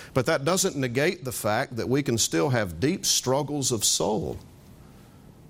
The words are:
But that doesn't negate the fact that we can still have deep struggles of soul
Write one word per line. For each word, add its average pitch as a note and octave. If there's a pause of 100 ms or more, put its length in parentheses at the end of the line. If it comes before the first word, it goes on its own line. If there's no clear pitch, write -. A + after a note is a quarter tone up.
(160)
But B2+
that D3
doesn't F3+
negate C3+
the B2
fact A2+
that G#2+
we C3
can B2+
still D#3+
have G2+
deep D3+
struggles C3+
of A2+
soul E3+ (1120)